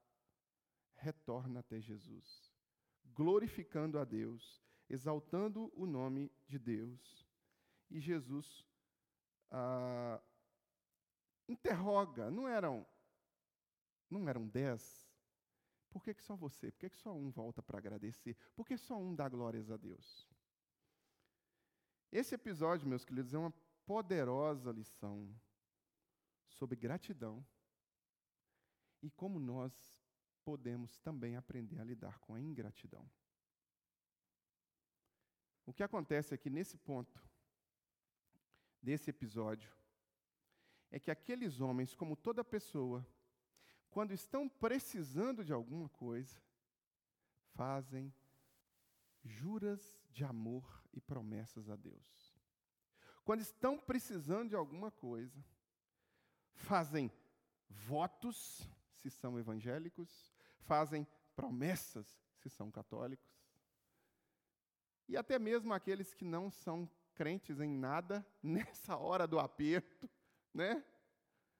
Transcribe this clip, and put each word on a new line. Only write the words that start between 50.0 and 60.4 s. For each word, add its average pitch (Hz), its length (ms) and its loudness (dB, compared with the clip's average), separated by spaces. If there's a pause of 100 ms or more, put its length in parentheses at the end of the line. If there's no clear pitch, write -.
de 127 140 -2
amor 123 580 -4 (100)
e 127 80 -8
promessas 110 680 -6
a 104 80 -4
Deus. - 580 -16 (880)
Quando 220 180 4
estão 262 380 2
precisando 220 680 0
de 208 80 0
alguma 170 340 -2
coisa, 127 540 -8 (1080)
fazem 151 600 4 (560)
votos, 147 1000 -2 (240)
se - 180 -10
são 123 280 -4
evangélicos, 123 920 -4 (280)